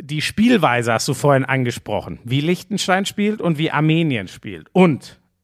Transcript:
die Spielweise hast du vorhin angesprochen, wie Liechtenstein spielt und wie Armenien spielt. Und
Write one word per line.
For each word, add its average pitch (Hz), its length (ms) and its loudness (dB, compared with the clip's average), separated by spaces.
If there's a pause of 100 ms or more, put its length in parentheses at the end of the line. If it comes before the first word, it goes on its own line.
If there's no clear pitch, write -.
die 147 220 -8
Spielweise 143 720 2
hast - 120 -2
du 147 60 0
vorhin 135 320 2
angesprochen, 117 800 -4
wie 127 160 -2
Liechtenstein 185 640 -2
spielt 214 380 -4
und 165 160 0
wie 156 120 -2
Armenien 151 560 0
spielt. 90 460 -16
Und 180 480 2 (240)